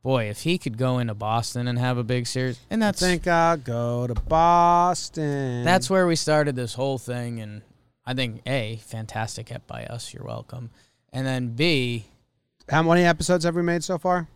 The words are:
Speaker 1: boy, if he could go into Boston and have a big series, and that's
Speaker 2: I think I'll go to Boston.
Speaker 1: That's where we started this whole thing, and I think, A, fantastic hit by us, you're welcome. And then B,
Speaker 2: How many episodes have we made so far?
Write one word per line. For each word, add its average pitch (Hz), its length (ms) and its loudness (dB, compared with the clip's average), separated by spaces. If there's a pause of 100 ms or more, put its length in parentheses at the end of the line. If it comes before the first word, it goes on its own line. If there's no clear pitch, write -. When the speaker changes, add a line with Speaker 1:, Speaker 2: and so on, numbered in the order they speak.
Speaker 1:
boy, 131 280 0
if - 120 -10
he 175 160 0
could 113 200 -6
go 127 200 0
into 117 160 -2
Boston 113 540 -2
and 120 100 -2
have 127 200 0
a 120 60 -2
big 123 220 -2
series, 127 340 -4 (100)
and 220 100 0
that's 202 220 0
Speaker 2:
I 180 40 2
think 175 200 2
I'll 170 300 4
go 120 500 -2
to 120 80 -4
Boston. 160 1500 2
Speaker 1:
That's 180 260 0
where 190 160 4
we 165 100 2
started 151 400 2
this 123 180 -6
whole 135 240 -2
thing, 120 420 -8
and 107 220 -12 (440)
I 127 80 -6
think, 123 320 -4
A, 113 300 -4
fantastic 110 720 -8
hit - 180 -12
by 58 180 -12
us, - 300 -12
you're - 100 -14
welcome. 117 460 -12 (420)
And 131 140 -4
then 127 240 -2
B, 123 560 0 (600)
Speaker 2:
How 156 160 4
many 170 180 6
episodes 170 420 2
have 170 120 0
we 175 60 0
made 170 200 0
so 180 160 -4
far? 180 380 0